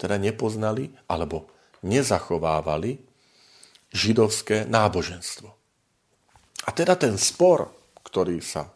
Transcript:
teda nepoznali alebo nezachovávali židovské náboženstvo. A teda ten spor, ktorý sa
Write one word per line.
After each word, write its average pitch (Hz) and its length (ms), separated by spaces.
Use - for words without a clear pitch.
teda 101 160
nepoznali 110 720
alebo 80 400
nezachovávali 82 1120
židovské 107 720
náboženstvo. 107 840
A - 80
teda 175 240
ten 113 240
spor, - 480
ktorý 87 380
sa - 360